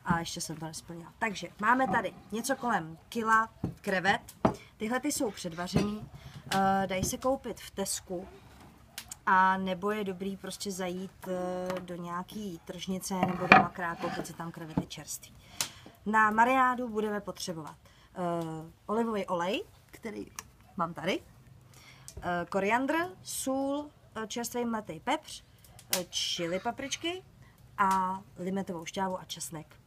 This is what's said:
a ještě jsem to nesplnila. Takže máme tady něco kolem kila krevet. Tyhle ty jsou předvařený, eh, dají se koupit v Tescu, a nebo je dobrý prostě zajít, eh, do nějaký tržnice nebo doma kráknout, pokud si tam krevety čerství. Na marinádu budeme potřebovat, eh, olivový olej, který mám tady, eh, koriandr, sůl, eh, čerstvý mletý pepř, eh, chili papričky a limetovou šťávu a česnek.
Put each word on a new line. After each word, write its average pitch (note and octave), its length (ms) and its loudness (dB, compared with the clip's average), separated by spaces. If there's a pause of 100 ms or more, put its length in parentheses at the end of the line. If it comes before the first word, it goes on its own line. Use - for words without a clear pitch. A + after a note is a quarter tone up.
a E3+ 140 2
ještě E3+ 220 -6
jsem D#3 160 -6
to D#3+ 80 -10
nesplnila. E3 540 -12
Takže G3+ 300 -4 (120)
máme B3+ 280 4
tady G#3 240 2 (200)
něco A3+ 240 0
kolem E3 420 -2 (100)
kila A3 400 4 (320)
krevet. G3 400 2 (560)
Tyhle A#3 240 0
ty D4 120 0
jsou A#3+ 180 0
předvařený, F#3+ 800 0 (440)
eh, G3 320 4
dají F#3+ 180 -2
se B3 140 -2
koupit C4 420 0
v - 100 -14
Tescu, F#3+ 560 -4 (1000)
a F#3+ 300 8
nebo F#3+ 340 0
je G#3+ 140 0
dobrý F#3+ 320 -4
prostě F#3+ 340 -8
zajít, F#3 580 -6
eh, F3+ 520 0
do F3+ 140 -8
nějaký F3 680 -4
tržnice F#3 500 -2
nebo F3+ 320 0
doma F3+ 220 10
kráknout, E3+ 420 -4
pokud F3+ 160 -6
si E3+ 60 -10
tam E3 200 -8
krevety D#3+ 340 -6
čerství. - 500 -14 (720)
Na G#3+ 240 6
marinádu B3+ 580 6
budeme G#3 320 -2
potřebovat, E3 560 -8 (380)
eh, F#3+ 40 -8 (680)
olivový G#3+ 400 0
olej, F#3 360 0 (240)
který G#3 400 -12 (500)
mám E3+ 180 0
tady, F3+ 260 0 (1000)
eh, F3 260 0
koriandr, A#3 460 2 (280)
sůl, C#4 680 -2 (240)
eh, A3 120 -6
čerstvý A#3+ 380 -4
mletý G#3+ 360 -4
pepř, - 440 -4 (520)
eh, F3+ 140 0
chili F3 500 -2
papričky C#4 640 -4 (560)
a F#3+ 420 2 (160)
limetovou F#3 480 -4
šťávu F#3 360 -4
a D#3+ 40 -14
česnek. - 520 -12 (100)